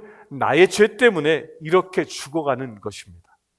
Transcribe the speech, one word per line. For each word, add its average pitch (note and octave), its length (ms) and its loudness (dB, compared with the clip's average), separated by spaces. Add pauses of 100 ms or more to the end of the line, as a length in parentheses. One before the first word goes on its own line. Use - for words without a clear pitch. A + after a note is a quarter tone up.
(300)
나의 C#3 380 2
죄 G#3+ 280 2
때문에 D#3+ 500 2 (140)
이렇게 F3 440 0
죽어가는 C3+ 760 -6
것입니다. F#2 580 -16 (200)